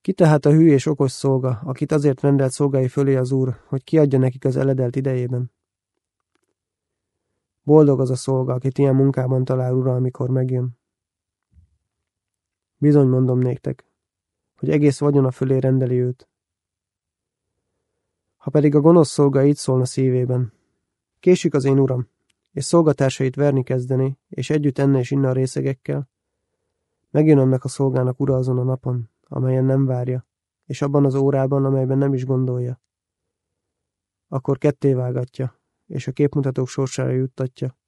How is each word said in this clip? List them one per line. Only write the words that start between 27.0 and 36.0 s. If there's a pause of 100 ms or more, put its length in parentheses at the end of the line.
megjön
annak
a
szolgának
ura
azon
a
napon, (200)
amelyen
nem
várja, (380)
és
abban
az
órában,
amelyben
nem
is
gondolja. (1500)
Akkor
kettévágatja, (260)
és